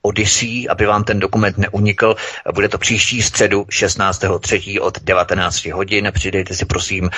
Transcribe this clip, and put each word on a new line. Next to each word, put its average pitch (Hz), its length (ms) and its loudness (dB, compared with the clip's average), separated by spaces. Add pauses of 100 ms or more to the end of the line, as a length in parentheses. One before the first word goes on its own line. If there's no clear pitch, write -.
Odyssey, 113 640 0
aby 104 160 2
vám 104 180 4
ten 104 160 0
dokument 101 380 0
neunikl. 104 580 2 (380)
Bude 101 160 2
to 95 80 -4
příští 113 440 0
středu 101 480 2
šestnáctého 95 720 0
třetí 101 400 -2
od 92 200 -2
devatenácti 90 720 0
hodin. 98 420 0
Přidejte 95 420 -2
si, 92 100 -2
prosím, 90 520 -2